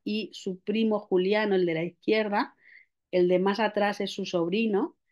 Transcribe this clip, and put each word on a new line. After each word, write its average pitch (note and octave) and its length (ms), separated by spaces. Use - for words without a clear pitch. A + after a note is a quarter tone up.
y G#3 300
su F#3 260
primo G#3+ 400
Juliano, G3+ 560
el F#3 100
de E3+ 80
la D#3+ 120
izquierda. G#3+ 680
El F3+ 180
de F3+ 100
más G3+ 220
atrás G#3 400
es G3 100
su G3 140
sobrino, G3 720